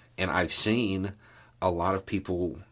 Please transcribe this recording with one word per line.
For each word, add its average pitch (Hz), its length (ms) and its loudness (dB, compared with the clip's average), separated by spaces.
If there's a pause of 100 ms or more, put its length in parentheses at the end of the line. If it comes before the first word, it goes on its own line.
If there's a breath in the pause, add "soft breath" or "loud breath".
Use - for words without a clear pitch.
(180 loud breath)
And 92 140 0
I've 85 220 2
seen 101 600 0 (480 loud breath)
a 92 100 2
lot 87 240 2
of 95 120 -4
people 90 540 -2 (120)